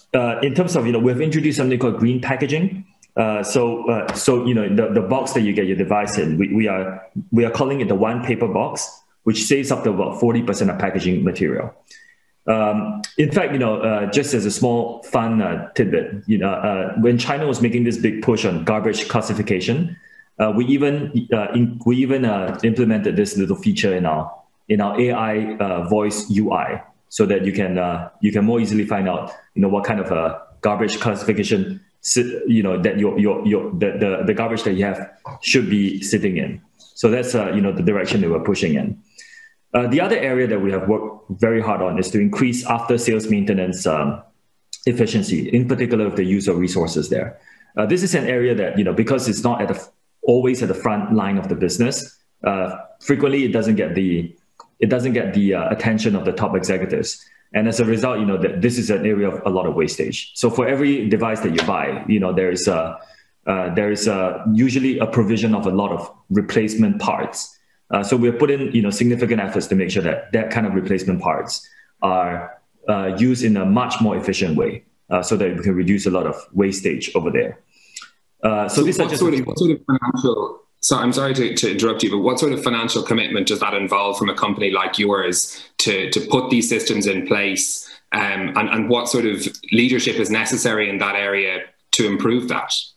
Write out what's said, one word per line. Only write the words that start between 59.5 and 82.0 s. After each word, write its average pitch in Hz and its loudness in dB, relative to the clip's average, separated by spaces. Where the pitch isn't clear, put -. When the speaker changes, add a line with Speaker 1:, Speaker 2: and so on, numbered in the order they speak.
Speaker 1:
lot 92 0
of 76 -2
wastage. - -2
So 117 2
for 120 0
every 139 0
device 110 0
that 98 0
you 82 0
buy, 80 -2
you 107 4
know, 92 0
there 90 2
is 90 0
a, 82 -2
uh, 90 -2
there 104 2
is 104 0
a, 95 0
usually 127 2
a 113 2
provision 110 2
of 98 0
a 95 0
lot 98 0
of - -8
replacement 107 2
parts. - -4
Uh, 101 0
so 123 2
we've 120 2
put 147 4
in, 139 -2
you 113 4
know, 101 2
significant 120 0
efforts 95 -2
to - 0
make 92 2
sure 92 -2
that 82 -4
that 110 0
kind 107 0
of 92 -2
replacement 92 0
parts - -4
are, 90 -2
uh, 95 0
used 123 2
in 107 4
a 95 0
much 120 2
more 110 2
efficient 90 -2
way, - -2
uh, 92 0
so 107 -2
that 92 0
we 85 -6
can 92 2
reduce 95 2
a 95 2
lot 90 0
of 73 -4
wastage 95 0
over 80 0
there. - -2
Uh, 104 0
so 104 -4
Speaker 2:
So 147 4
Speaker 1:
these 180 0
are 165 4
Speaker 2:
what 135 -2
Speaker 1:
just 147 -2
Speaker 2:
sort 165 2
Speaker 1:
a - 0
Speaker 2:
of, 131 0
Speaker 1:
few - -4
Speaker 2:
what - -8
sort 175 4
of - -2
financial, 127 -2
so - 2
I'm 123 0
sorry 135 0
to, 120 0
to 110 0
interrupt 107 0